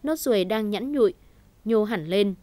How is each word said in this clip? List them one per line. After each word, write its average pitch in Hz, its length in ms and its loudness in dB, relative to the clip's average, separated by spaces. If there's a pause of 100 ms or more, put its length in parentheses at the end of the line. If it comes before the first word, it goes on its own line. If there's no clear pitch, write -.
nốt 311 160 -2
ruồi 208 260 2
đang 214 260 -2
nhẵn 214 220 -4
nhụi, 233 220 2 (500)
nhô 214 200 2
hẳn 202 220 -4
lên. 196 360 0